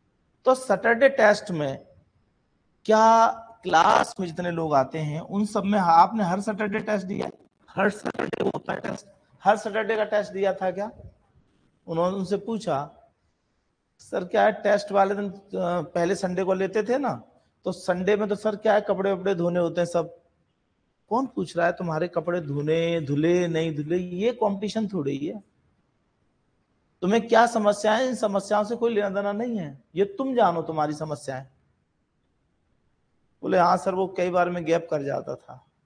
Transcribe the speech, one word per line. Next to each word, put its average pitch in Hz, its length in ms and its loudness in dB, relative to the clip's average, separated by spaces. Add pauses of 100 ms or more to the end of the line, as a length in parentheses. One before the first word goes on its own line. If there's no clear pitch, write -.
(460)
तो 262 100 6
Saturday 233 540 2
test 214 420 4
में 147 340 -4 (1000)
क्या 226 420 8 (360)
class 170 560 4
में 185 80 -4
जितने 175 240 -4
लोग 160 220 -2
आते 147 260 2
हैं 151 220 -4
उन 202 240 -4
सब 202 180 -2
में 202 160 2
आपने 185 440 6
हर 185 180 0
Saturday 208 380 -4
test 202 260 -4
दिया? - 240 -6 (400)
हर 202 200 0
Saturday - 540 -4
होता - 300 -4
है - 60 -6
test, - 280 -10 (360)
हर 208 140 4
Saturday 214 380 -2
का 214 80 0
टेस्ट 208 280 -2
दिया 190 220 0
था 185 180 -2
क्या? 202 200 -8 (960)
उन्होंने 175 300 -2
उनसे 190 200 -2
पूछा, 185 580 -4 (1040)
"सर - 260 -8
क्या 202 180 2
है 214 80 6
टेस्ट 202 400 0
वाले 196 240 4
दिन, 202 140 -4
अ, 196 120 -14 (400)
पहले 170 340 -2
संडे 185 280 -2
को 190 100 0
लेते 190 300 -2
थे 240 140 0
ना, 214 260 -4 (420)
तो 185 60 -2
संडे 185 440 0
में 202 140 -2
तो 208 60 -2
सर 208 200 -2
क्या 208 180 2
है 208 80 4
कपड़े 196 300 0
वपड़े 190 240 0
धोने 175 240 0
होते 170 220 0
हैं 175 40 0
सब।" 170 320 -4 (920)
कौन 247 160 0
पूछ 190 320 -8
रहा 170 80 2
है 170 60 2
तुम्हारे 175 360 -4
कपड़े 175 340 -4
धुने, 160 600 -2
धुले, 160 460 2
नहीं 160 280 -2
धुले? 151 220 -2
ये 180 340 -2
competition 208 560 -2
थोड़ी 147 300 -4
है। 196 260 -8 (1600)
तुम्हें 220 260 2
क्या 233 180 6
समस्या 214 500 2
है, 262 120 0
इन 254 80 -2
समस्याओं 202 480 0
से 220 120 -4
कोई 233 180 -2
लेना 202 160 0
देना 202 220 -2
नहीं 226 260 -4
है, 147 260 -10 (120)
ये 185 100 2
तुम 262 300 -4
जानो 175 260 4
तुम्हारी 151 320 -2
समस्याएं। 139 540 -8 (1900)
बोले, 156 160 0
"हाँ 175 200 4
सर, 185 180 -4
वो 185 120 0 (100)
कई 185 120 -2
बार 175 200 2
मैं 175 160 -6
गैप 165 260 0
कर 151 120 -2
जाता 135 320 -6
था।" - 320 -20 (180)